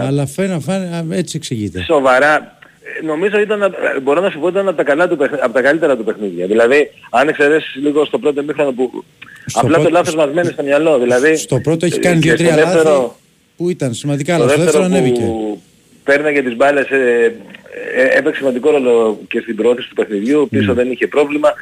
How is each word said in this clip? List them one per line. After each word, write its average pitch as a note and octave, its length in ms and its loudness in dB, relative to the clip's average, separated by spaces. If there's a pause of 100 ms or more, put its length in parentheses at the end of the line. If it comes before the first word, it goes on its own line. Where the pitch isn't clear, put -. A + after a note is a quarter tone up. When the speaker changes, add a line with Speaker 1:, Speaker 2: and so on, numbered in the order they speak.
Speaker 1:
Αλλά C#3 200 -2
φαίνα-, F3+ 340 -4
φαίνα-, F3+ 340 -6
α, E3+ 160 -6
έτσι E3 260 -4
εξηγείται. G2+ 460 -6
Speaker 2:
Σοβαρά. C3+ 760 2 (440)
Ε, D#3 40 -10
νομίζω F#3 360 -2
ήταν, G#3 220 -2
ε, G3 80 0 (320)
μπορώ C#3+ 180 2
να G3 100 0
σου D#3 80 -12
πω, D3+ 100 -2
ήταν G3 200 0
από E3+ 80 -2
τα E3 60 -2
καλά D3+ 260 2
του E3+ 80 0
παιχν-, C3+ 260 -2
από B2 100 0
τα C3 80 2
καλύτερα C#3+ 360 2
του A2+ 80 -6
παιχνίδια. G2 420 -6
Δηλαδή, A#2 440 2 (200)
αν C3 180 2
εξαιρέσεις D3 460 0
λίγο D3 300 0
στο C#3 140 -4
πρώτο C#3+ 220 -2
ημίχρονο C#3+ 320 -4
που B2 320 -4 (420)
Speaker 1:
Στο - 140 -4
Speaker 2:
απλά A#2+ 160 2
το D#3 40 4
Speaker 1:
πρώτο, D#3+ 160 2
Speaker 2:
λάθος E3+ 180 0
μας D#3 180 0
μένει E3+ 180 0
στο D3 120 -8
μυαλό, D3 360 2
δηλαδή, B2+ 380 2
Speaker 1:
στο D3 220 -2
πρώτο E3 280 0
έχει F3 100 -2
Speaker 2:
ε, - 20 -2
Speaker 1:
κάνει F3 220 2
Speaker 2:
και D#3+ 80 2
στο D#3+ 80 4
Speaker 1:
δύο-τρία D#3+ 280 4
λάθη F3 100 0
Speaker 2:
δεύτερο, D3+ 440 2 (380)
Speaker 1:
που F3 140 -4
ήταν C3+ 240 -4
σημαντικά, C#3+ 400 -2
Speaker 2:
στο D#3+ 80 2
Speaker 1:
αλλά B2 100 4
στο D3+ 100 2
Speaker 2:
δεύτερο D3+ 200 4
Speaker 1:
δεύτερο C#3 220 2
ανέβηκε. B2 200 2
Speaker 2:
που G#2+ 380 -6 (420)
πέρναγε C#3+ 380 2
τις B2 140 -4
μπάλες, C#3 340 2
ε, A#2+ 440 2 (640)
ε, C3 220 2
έπαιξε D3+ 200 -2
σημαντικό C3 320 0
ρόλο A#2 480 2 (100)
και A#2 120 -4
στην A2 160 -8
προώθηση A#2+ 320 0
του - 60 -20
παιχνιδιού, A#2 560 0
πίσω B2+ 220 0
Speaker 1:
Mm. - 20 2
Speaker 2:
δεν B2 160 -2
είχε A#2 160 -4
πρόβλημα. D3 560 0